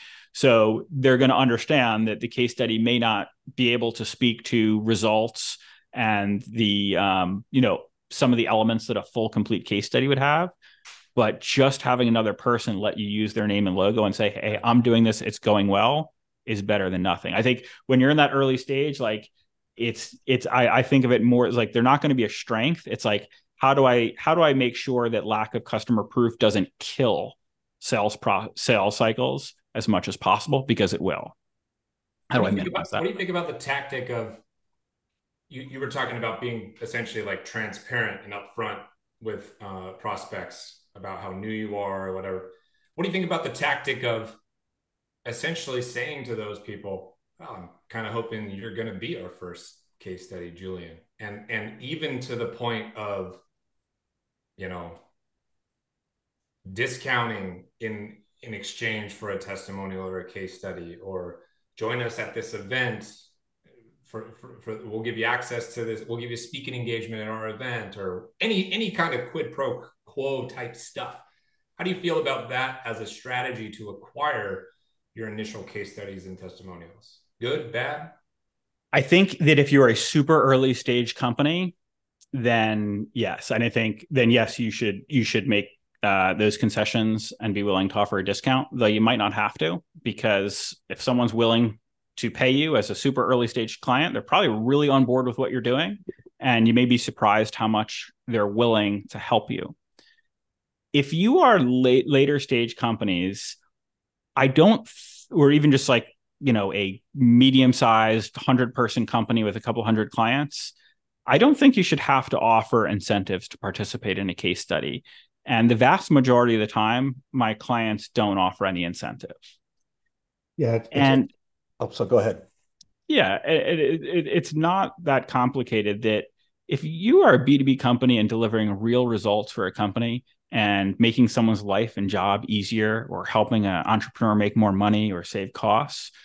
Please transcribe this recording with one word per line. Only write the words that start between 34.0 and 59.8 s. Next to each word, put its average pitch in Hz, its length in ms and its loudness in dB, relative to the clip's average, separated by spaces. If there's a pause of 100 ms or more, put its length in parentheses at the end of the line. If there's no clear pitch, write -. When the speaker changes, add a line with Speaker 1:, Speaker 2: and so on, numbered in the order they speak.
Speaker 2:
of, 113 300 -8 (1120)
you, 131 140 -14
you 131 160 -16
were 139 100 -6
talking 123 280 -6
about 113 240 -8
being 117 400 -10
essentially, 113 420 -8
like, 98 220 -10
transparent 107 800 -8
and 104 100 -16
upfront 101 460 -10 (420)
with, 107 400 -12
uh, 95 320 -14
prospects - 880 -12 (140)
about 95 260 -14
how 95 100 -12
new 101 180 -10
you 107 280 -6
are 98 320 -6
or 92 60 -6
whatever. 95 380 -10 (420)
What 165 80 -4
do 196 60 -4
you 170 40 -6
think 185 120 -4
about 165 180 -6
the 147 60 -8
tactic 139 540 -6
of 113 320 -6 (880)
essentially 131 560 -8
saying 123 440 -10
to 117 100 -8
those 104 240 -10
people, 98 580 -14 (200)
"Well, - 180 -16
I'm 87 140 -18 (200)
kinda 110 220 -10
hoping 110 380 -8
you're 98 240 -12
gonna 110 240 -10
be 120 240 -10
our 90 80 -14
first - 540 -18 (160)
case 92 280 -16
study, 87 240 -14
Julian"? 90 460 -14 (220)
And, 107 300 -16
and 107 320 -10
even 139 400 -8
to 123 140 -10
the 117 120 -6
point 113 480 -8
of, 98 440 -10 (1200)
you 92 120 -12
know, 87 300 -12 (1700)
discounting 110 920 -6 (140)
in, 107 380 -12 (240)
in 110 120 -16
exchange 104 600 -10
for 101 180 -12
a 98 60 -6
testimonial 95 720 -12